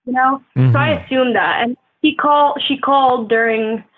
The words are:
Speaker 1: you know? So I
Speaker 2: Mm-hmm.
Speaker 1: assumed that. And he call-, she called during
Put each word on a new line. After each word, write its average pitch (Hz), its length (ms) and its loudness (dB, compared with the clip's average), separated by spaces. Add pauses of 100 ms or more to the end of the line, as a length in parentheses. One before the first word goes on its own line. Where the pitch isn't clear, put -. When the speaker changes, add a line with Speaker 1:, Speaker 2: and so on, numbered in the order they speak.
Speaker 1:
you 247 80 -8
know? 262 300 0 (120)
So 127 80 2 (160)
I 294 180 0
Speaker 2:
Mm-hmm. - 80 -12
Speaker 1:
assumed 254 320 -2
that. 175 260 -2
And 240 140 -4 (260)
he 311 120 2
call-, 294 460 2
she 277 160 -2
called 254 540 0
during 226 520 -2 (140)